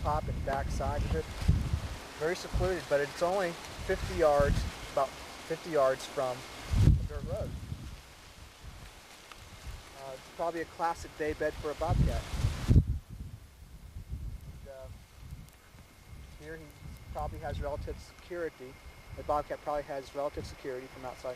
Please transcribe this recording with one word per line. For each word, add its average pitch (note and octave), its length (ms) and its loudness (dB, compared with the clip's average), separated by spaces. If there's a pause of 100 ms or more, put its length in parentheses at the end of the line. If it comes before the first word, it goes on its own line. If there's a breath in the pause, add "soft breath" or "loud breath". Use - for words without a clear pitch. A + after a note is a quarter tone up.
top D3+ 240 0
and C3 180 -4
back C3+ 240 -2
side C#3+ 400 0
of E3 60 0
it. D#3 100 0 (920)
Very E3 160 0
secluded, F3+ 520 2
but C#3+ 140 6
it's C#3 220 -2
only F3+ 280 2 (360)
fifty F#3 320 0
yards, C#3+ 420 8 (320)
about C3+ 160 2 (380)
fifty D#3+ 240 -4
yards C3+ 340 6
from B2+ 320 -2 (460)
the - 300 8
dirt D3 180 -6
road. F#3+ 180 -2 (2500)
Uh, C3+ 140 -10
it's - 240 -14
probably E3+ 240 0
a D#3+ 40 -2
classic E3+ 520 -2
day D#3 160 0
bed D#3 180 0 (120)
for D3+ 80 -2
a C#3 40 -6
bobcat. - 460 4 (460)
And, - 160 12 (1800)
uh, C3+ 200 -14 (1600)
here D#3+ 140 -12
he D#3+ 60 -14 (480)
probably D3+ 280 -4
has D3 200 -6
relative D3 360 -4 (240)
security. D#3+ 520 -8 (460)
The F3+ 60 -10
bobcat D3 400 0
probably D3 200 -2
has C#3 320 -8
relative D3 300 -2
security C3 480 -8
from C3 120 -12
outside B2+ 300 -8